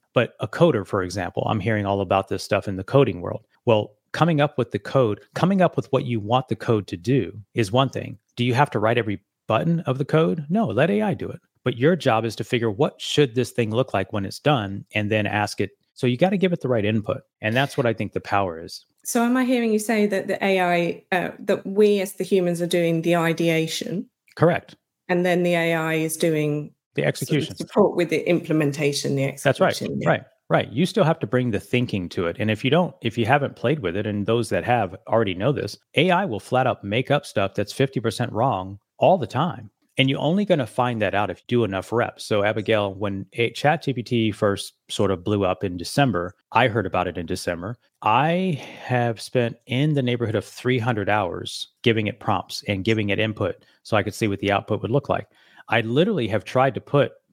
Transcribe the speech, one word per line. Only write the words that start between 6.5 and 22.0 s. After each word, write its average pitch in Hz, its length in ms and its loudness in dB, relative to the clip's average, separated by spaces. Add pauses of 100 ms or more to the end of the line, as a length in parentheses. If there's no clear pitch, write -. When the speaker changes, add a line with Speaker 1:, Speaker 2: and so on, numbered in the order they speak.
Speaker 1:
code 107 320 -2
to 95 100 -8
do 101 400 -2 (160)
is 107 180 -2
one 127 180 2
thing. - 280 -10 (200)
Do 120 80 0
you 123 80 0
have 139 180 2
to 113 80 -2
write 110 180 2
every 107 220 -2 (280)
button 165 340 0
of 131 160 -2
the 139 80 -2
code? 160 440 0
No, 208 160 0
let 117 240 2
A 208 120 0
I 208 120 -2
do 98 160 -8
it. - 100 -12 (240)
But 120 140 -2
your 151 180 4
job 113 300 2
is 110 120 -4
to 113 60 -6
figure 117 280 0
what 127 300 -2
should 139 340 2
this 123 160 0
thing 110 200 -2
look 123 220 0
like 98 200 0
when 101 120 -2
it's - 140 -10
done 107 540 0
and 107 160 0
then 107 160 2
ask 104 340 -2
it. 101 120 -2 (220)
So - 140 -4
you 123 100 0
gotta 190 200 2
give 180 160 2
it 165 80 -6
the 131 60 -6
right 117 180 2
input. 107 360 -2 (200)
And 110 140 -2
that's 139 220 0
what 135 80 0
I 117 80 2
think 101 200 -6
the 92 80 -4
power 95 380 -2
is. - 260 -16 (180)
Speaker 2:
So 233 200 0
am 247 140 2
I 254 80 2
hearing 240 260 0
you 214 80 2
say 214 280 2
that 190 200 -2
the - 160 -2
A 190 180 2
I, 175 500 0
uh, 175 280 -2
that 202 260 -2
we 202 360 4